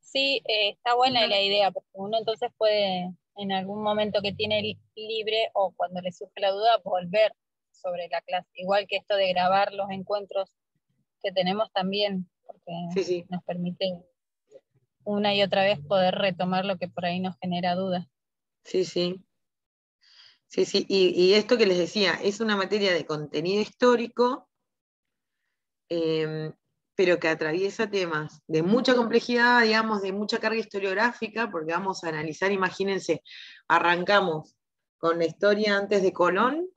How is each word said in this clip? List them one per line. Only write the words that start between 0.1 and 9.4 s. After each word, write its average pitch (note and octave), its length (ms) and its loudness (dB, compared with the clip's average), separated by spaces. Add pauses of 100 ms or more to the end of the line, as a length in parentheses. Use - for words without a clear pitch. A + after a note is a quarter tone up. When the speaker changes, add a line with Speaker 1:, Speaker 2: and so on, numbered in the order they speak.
Speaker 1:
eh, G#3+ 220 0
está A#3+ 260 -2
buena B3 260 2
Speaker 2:
Ujú. G#3+ 80 2
Speaker 1:
la G3+ 120 2
idea, G3 300 2
porque - 200 -12
uno G3+ 260 -6
entonces A3+ 400 -4
puede, F#3+ 560 0 (220)
en G3 160 -6
algún F#3+ 320 -4
momento G#3 380 0
que G3+ 100 -4
tiene G#3+ 300 -2
li-, G#3+ 180 -8 (160)
libre A3 580 -4
o F#3+ 220 0
cuando F3+ 240 -6
le F3+ 140 -8
surge - 260 -16
la G3 120 0
duda, A3 340 2
volver F#3 480 0 (380)
sobre F3 360 -8
la E3+ 140 -6
clase. F3+ 320 -6
Igual F#3+ 340 0
que G3+ 80 -4
esto G3 220 -2
de F#3+ 160 2
grabar F#3+ 400 2